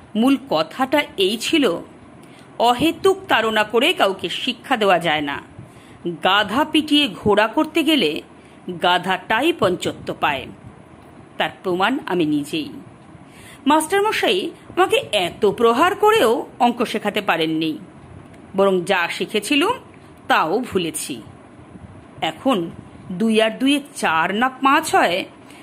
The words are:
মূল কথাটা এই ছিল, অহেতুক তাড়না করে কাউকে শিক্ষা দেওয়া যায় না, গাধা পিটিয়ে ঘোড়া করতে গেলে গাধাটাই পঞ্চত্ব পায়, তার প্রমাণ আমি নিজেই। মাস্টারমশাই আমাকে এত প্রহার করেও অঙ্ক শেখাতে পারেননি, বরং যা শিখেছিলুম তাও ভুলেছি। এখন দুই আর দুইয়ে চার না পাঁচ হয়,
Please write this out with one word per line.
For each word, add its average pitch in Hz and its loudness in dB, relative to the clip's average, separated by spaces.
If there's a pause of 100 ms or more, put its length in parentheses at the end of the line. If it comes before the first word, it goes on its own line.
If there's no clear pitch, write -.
(160)
মূল 254 2 (120)
কথাটা 262 0 (140)
এই 202 0
ছিল, 226 0 (800)
অহেতুক 277 2 (100)
তাড়না 220 2
করে 240 2
কাউকে 196 -2
শিক্ষা - -4
দেওয়া 196 4
যায় 156 0
না, 143 -8 (680)
গাধা 202 2
পিটিয়ে 294 2 (140)
ঘোড়া 208 4
করতে 311 0
গেলে 240 2 (640)
গাধাটাই 190 0
পঞ্চত্ব 180 -2
পায়, 143 -2 (920)
তার 165 -2 (140)
প্রমাণ 190 0
আমি 175 0
নিজেই। 147 -2 (960)
মাস্টারমশাই 311 0 (240)
আমাকে 381 2 (140)
এত 180 -2
প্রহার 240 2
করেও 392 4 (140)
অঙ্ক 240 2
শেখাতে 208 -4
পারেননি, 160 0 (800)
বরং 190 2
যা 175 0
শিখেছিলুম 285 -2 (540)
তাও 202 2
ভুলেছি। 160 -6 (1000)
এখন 175 -2 (420)
দুই 220 2
আর 220 2
দুইয়ে 269 0 (140)
চার 175 0
না 254 0
পাঁচ 269 0
হয়, 202 2 (380)